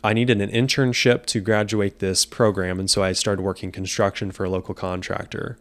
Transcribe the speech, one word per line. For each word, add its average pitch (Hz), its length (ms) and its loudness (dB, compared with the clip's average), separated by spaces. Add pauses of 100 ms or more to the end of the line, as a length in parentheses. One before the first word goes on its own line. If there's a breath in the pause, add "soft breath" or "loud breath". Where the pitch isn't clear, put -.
I 107 100 2
needed 117 280 4
an 101 100 -2
internship 123 760 2
to 110 140 -2
graduate 104 580 0
this 95 240 0
program, 92 560 0
and 98 100 -4
so 101 140 2
I 95 100 0
started 98 280 0
working 92 300 -4
construction 95 600 -2
for 95 140 -6
a 92 40 -2
local 92 260 -4
contractor. - 840 -6